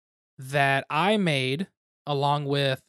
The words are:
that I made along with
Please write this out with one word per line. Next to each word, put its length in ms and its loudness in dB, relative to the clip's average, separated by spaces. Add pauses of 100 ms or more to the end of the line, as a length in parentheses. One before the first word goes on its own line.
(380)
that 520 0
I 260 2
made 520 0 (380)
along 400 0
with 420 0